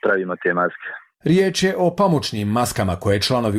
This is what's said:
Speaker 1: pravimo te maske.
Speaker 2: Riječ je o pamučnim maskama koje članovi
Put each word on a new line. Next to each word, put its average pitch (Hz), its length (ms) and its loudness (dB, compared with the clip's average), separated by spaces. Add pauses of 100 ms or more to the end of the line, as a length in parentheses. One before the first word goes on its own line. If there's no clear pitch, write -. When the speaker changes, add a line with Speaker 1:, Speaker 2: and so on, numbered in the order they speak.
Speaker 1:
pravimo 95 340 -2
te 87 180 0
maske. 90 340 -2 (360)
Speaker 2:
Riječ 185 380 2
je 190 140 2
o 180 200 0
pamučnim 143 520 0
maskama 107 480 0
koje 101 240 0
članovi 110 380 0